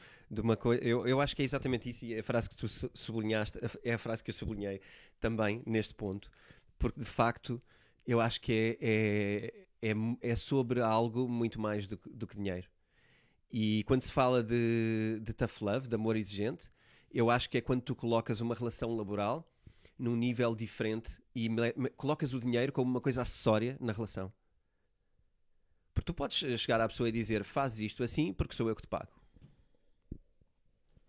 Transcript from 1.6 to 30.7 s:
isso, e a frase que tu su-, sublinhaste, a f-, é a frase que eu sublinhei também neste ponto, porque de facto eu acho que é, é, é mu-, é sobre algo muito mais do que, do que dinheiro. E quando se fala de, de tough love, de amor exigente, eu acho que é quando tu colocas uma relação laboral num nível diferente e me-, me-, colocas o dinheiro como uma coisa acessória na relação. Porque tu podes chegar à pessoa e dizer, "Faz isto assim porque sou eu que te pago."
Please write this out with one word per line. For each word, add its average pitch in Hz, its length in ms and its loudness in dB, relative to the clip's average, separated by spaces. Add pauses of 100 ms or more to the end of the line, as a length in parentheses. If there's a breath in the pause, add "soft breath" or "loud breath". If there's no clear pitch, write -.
isso, 120 160 -12
e 113 120 -4
a 107 60 -4
frase 117 260 0
que - 60 -20
tu - 120 -6
su-, - 260 -6
sublinhaste, 110 640 -2
a - 60 -6
f-, - 180 -6
é 120 100 0
a 117 40 0
frase 113 260 -4
que - 60 -10
eu 107 40 -4
sublinhei 101 480 -6 (380 loud breath)
também 110 460 0
neste 110 280 0
ponto, 101 360 -6 (500 loud breath)
porque - 200 -2
de 113 60 -6
facto 117 560 0 (440 soft breath)
eu 117 160 4
acho 113 200 2
que 113 400 2
é, 139 60 0 (960)
é, 113 80 0
é 107 40 2
mu-, 113 280 0
é 117 140 2
sobre 123 460 2
algo 117 460 2
muito 117 320 0
mais 107 280 -2
do 98 100 -8
que, - 120 -16
do 113 180 -10
que - 80 -14
dinheiro. 95 340 -4 (840 soft breath)
E 107 340 2
quando 131 180 4
se - 80 -4
fala 127 320 4
de, 113 800 2
de 113 120 -8
tough - 280 -2
love, 113 260 -2
de 113 80 -2
amor 110 200 0
exigente, 104 560 -4 (400 soft breath)
eu 117 180 4
acho 120 200 2
que - 80 0
é 120 40 2
quando 127 200 0
tu 127 140 -4
colocas 113 460 0
uma 117 140 -2
relação 117 400 -4
laboral 107 520 -2 (520 soft breath)
num 120 160 0
nível 117 400 2
diferente 110 680 -4 (140)
e 113 140 0
me-, 117 260 2
me-, 131 160 0
colocas 139 420 -2
o 131 60 -2
dinheiro 120 320 2
como 127 180 2
uma 123 120 0
coisa 131 200 0
acessória 120 600 2
na 117 100 -2
relação. 98 400 -6 (1600)
Porque - 140 -2
tu 170 80 -2
podes 131 440 -2
chegar 113 220 4
à 110 60 4
pessoa 117 200 0
e 113 40 2
dizer, 110 320 0
"Faz 127 360 -2
isto 107 240 -2
assim 151 300 0
porque - 220 -4
sou 113 120 0
eu 110 80 0
que - 60 -18
te - 60 -18
pago." - 240 -6 (2000)